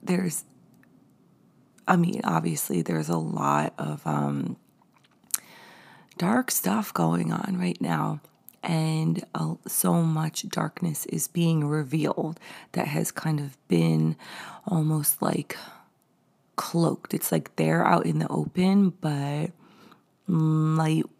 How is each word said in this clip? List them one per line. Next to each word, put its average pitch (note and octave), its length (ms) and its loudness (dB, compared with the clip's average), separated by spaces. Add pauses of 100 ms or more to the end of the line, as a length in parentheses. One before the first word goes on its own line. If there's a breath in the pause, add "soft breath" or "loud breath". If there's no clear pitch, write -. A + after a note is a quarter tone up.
there's, F3+ 420 -2 (1400)
I F#3 100 4
mean, E3+ 280 2
obviously E3 580 0
there's D#3+ 280 -2
a E3+ 80 0
lot D3 600 0
of, D3+ 280 -6
um, C#3+ 500 -2 (1600 loud breath)
dark A3+ 340 0
stuff G#3 420 -2
going E3+ 400 0
on F#3 280 -4
right F3 200 -2
now. D#3 400 -2 (420)
And, D#3+ 600 0 (120)
uh, D#3+ 180 -4 (140)
so E3+ 340 2
much D#3+ 460 -2
darkness D#3+ 580 -4
is - 220 -6
being E3 360 2
revealed D3+ 760 -2 (320 loud breath)
that - 160 -2
has D#3+ 240 -2
kind D#3 260 -2
of C#3+ 180 -8 (120)
been D#3+ 480 4 (500 loud breath)
almost, D#3 560 0
like, - 340 -2 (1000 loud breath)
cloaked. - 580 0
It's - 160 -2
like D#3+ 240 0
they're D#3+ 320 4
out E3+ 180 6
in D#3 140 0
the D#3 100 0
open, F#3 640 4
but D3 640 -4 (720 loud breath)
light D#3 800 2 (160)